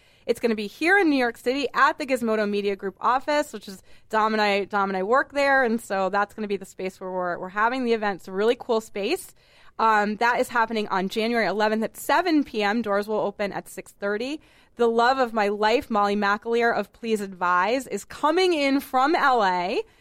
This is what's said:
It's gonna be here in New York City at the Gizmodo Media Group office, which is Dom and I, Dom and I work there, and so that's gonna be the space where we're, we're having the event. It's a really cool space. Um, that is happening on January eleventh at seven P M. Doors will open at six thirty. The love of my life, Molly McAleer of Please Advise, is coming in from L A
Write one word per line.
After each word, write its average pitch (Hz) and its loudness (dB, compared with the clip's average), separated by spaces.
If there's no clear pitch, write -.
It's 233 -2
gonna 233 0
be 208 -4
here 339 2
in 370 4
New 285 4
York 240 0
City 262 -2
at 294 2
the 302 -6
Gizmodo 220 0
Media 202 -2
Group 190 -8
office, 294 0
which 208 -14
is 190 -18
Dom 214 2
and 214 0
I, 202 2
Dom 196 -2
and 196 -4
I 185 -2
work 262 2
there, 269 2
and 233 0
so 190 -2
that's 202 -2
gonna 214 -8
be 202 -2
the 190 -16
space - -10
where 185 -10
we're, 180 -4
we're 180 -10
having 233 0
the 233 0
event. 208 -2
It's - -18
a 190 -12
really 214 2
cool 220 -2
space. 220 -6
Um, 214 2
that 240 2
is 254 -2
happening 226 -2
on 190 -2
January 226 -2
eleventh 214 0
at - -6
seven 311 2
P 214 -4
M. 208 0
Doors 202 -2
will 214 -2
open 196 -4
at - -8
six - -18
thirty. 220 -4
The 233 2
love 233 4
of 240 0
my 214 0
life, 214 0
Molly 202 2
McAleer 226 0
of 196 -4
Please 220 -2
Advise, 190 0
is - -8
coming 349 0
in 277 2
from 262 0
L 254 4
A 185 0